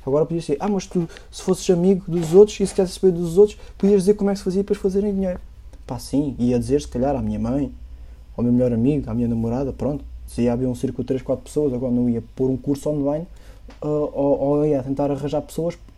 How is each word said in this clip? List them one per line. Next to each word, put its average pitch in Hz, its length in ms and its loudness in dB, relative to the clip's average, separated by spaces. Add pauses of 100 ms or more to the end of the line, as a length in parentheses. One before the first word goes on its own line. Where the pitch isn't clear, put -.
Agora 147 220 2
podia 165 160 -4
ser, 147 180 -2
"Ah, 190 80 -2
mas 202 200 -2
tu, 170 200 -2 (220)
se - 140 -16
fosses - 260 -2
amigo 185 380 4
dos 160 260 -2
outros 208 260 8
e 196 60 0
se - 80 -4
quisesse 185 260 0
saber 190 120 6
dos 170 260 -2
outros, 208 220 6 (180)
podias 196 240 4
dizer 202 140 4
como 202 160 0
é - 20 0
que 196 60 -4
se - 60 -14
fazia 190 180 0
para 202 100 -2
eles - 80 -6
fazerem 202 320 0
dinheiro." 190 260 -2 (460)
Pá, 123 140 -8
sim, 135 400 -2
ia 120 180 2
dizer 120 240 2
se - 60 -10
calhar 135 280 -2
à 123 60 -2
minha 107 180 -4
mãe, 123 320 -2 (640)
ao 113 80 -2
meu 120 80 2
melhor 123 220 4
amigo, 120 360 2
à 110 40 -4
minha 117 160 0
namorada, 120 420 -2
pronto. 135 320 -4 (240)
Se - 140 -4
ia 120 100 2
haver 123 160 0
um 123 80 -2
círculo 123 280 -4
de 123 40 -8
três, 131 140 -2
quatro - 240 -4
pessoas, 151 280 0
agora 123 200 -2
não 123 160 2
ia 117 120 0 (140)
pôr 131 140 2
um 131 80 0
curso 143 320 -4
online, 151 360 -2 (560)
ah, 151 60 -6
ou, 143 540 0
ou 147 240 2
ia 143 180 0
tentar 139 260 -2
arranjar 143 320 -2
pessoas 165 360 -6 (200)